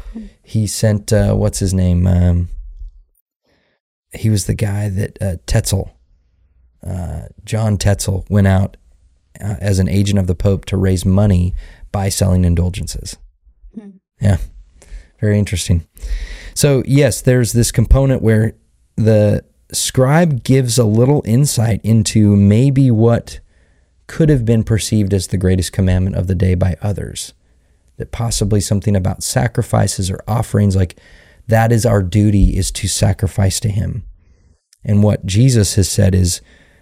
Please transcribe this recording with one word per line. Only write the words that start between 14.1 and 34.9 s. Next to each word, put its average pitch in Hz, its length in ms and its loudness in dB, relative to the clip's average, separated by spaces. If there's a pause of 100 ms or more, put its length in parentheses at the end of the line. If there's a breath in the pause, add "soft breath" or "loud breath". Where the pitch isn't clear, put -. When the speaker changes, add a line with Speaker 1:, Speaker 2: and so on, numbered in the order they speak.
Speaker 1:
Yeah. - 160 2 (800 soft breath)
Very 104 200 0
interesting. 87 480 -2 (680 loud breath)
So 139 320 2
yes, 135 340 2
there's 123 340 0
this 117 180 0
component 135 500 2
where 110 320 2 (420)
the 107 480 2 (280)
scribe 143 720 0
gives 127 340 2
a 123 80 4
little 123 400 2
insight 113 580 0
into 107 520 4
maybe 123 560 4
what 113 480 0 (640)
could - 220 -2
have 139 160 2
been 113 220 2
perceived 104 480 0
as 92 140 -2
the 98 100 -4
greatest 92 340 0
commandment 92 460 0
of 92 100 -4
the 95 80 -2
day 92 180 0
by 90 280 0
others, - 520 -8 (600)
that - 160 -12
possibly 110 480 -2
something 101 380 -2
about 92 260 -4
sacrifices 110 880 -2
or - 160 -8
offerings, 104 480 0
like, 95 220 -2 (500 soft breath)
that 113 240 2
is 117 140 2
our 107 180 2
duty, 101 540 2
is 95 120 -2
to - 200 -8
sacrifice 101 720 -2
to 110 80 -2
him. 95 340 -4 (800)
And 104 200 2